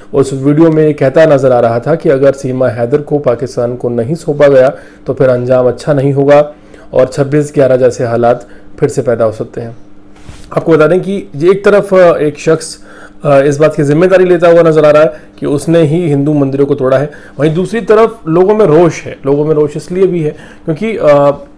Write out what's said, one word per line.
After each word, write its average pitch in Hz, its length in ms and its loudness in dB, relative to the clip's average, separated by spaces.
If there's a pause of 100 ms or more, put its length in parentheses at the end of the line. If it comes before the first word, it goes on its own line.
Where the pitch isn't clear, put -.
(140)
उस - 200 0
वीडियो 147 380 2
में 156 160 2
ये 147 60 0
कहता 143 320 2
नज़र 135 260 2
आ 120 80 2
रहा 117 200 0
था 143 160 -2
कि 165 140 -2
अगर 135 220 2
सीमा 127 360 -4
हैदर 120 340 -2
को 147 180 -4
पाकिस्तान 120 560 -4
को 123 140 -6
नहीं 120 260 -4
सौंपा 147 320 0
गया 131 220 4 (380)
तो 139 60 -6
फिर 131 160 0
अंजाम 123 380 0
अच्छा 123 260 -4
नहीं 139 200 0
होगा 143 400 2 (400)
और 131 140 2
छब्बीस 143 480 -4
ग्यारह 131 200 2
जैसे 127 300 0
हालात 117 420 -2 (320)
फिर 139 100 0
से 135 120 -4
पैदा 117 240 -2
हो 110 60 -2
सकते 117 300 -12
हैं। 113 160 -14 (800)
आपको 165 140 -2
बता 156 160 4
दें 180 140 0
कि 190 340 -8
ये 165 160 0
एक 196 140 -2
तरफ, 202 280 2
अ, 175 240 4
एक 147 220 -4
शख्स, - 400 -4 (460)
अ, 139 140 4
इस 139 180 0
बात 151 180 2
की 156 80 -2
जिम्मेदारी 185 420 2
लेता 170 260 2
हुआ 170 100 6
नज़र 156 240 2
आ 151 40 6
रहा 151 140 6
है 160 100 0 (260)
कि 147 60 -8
उसने 147 360 0
ही 165 280 0
हिंदू 143 240 0
मंदिरों 139 320 0
को 139 100 -2
तोड़ा 131 220 0
है, 147 140 -4 (280)
वहीं 156 140 0
दूसरी 185 280 -4
तरफ 220 460 0
लोगों 185 280 2
में 214 100 2
रोष 156 360 2
है। - 240 -14
लोगों 143 200 0
में 156 100 0
रोष 151 220 -2
इसलिए 180 300 -2
भी 175 140 -2
है 151 140 -4 (300)
क्योंकि, 196 320 -6
अ, 143 340 2 (260)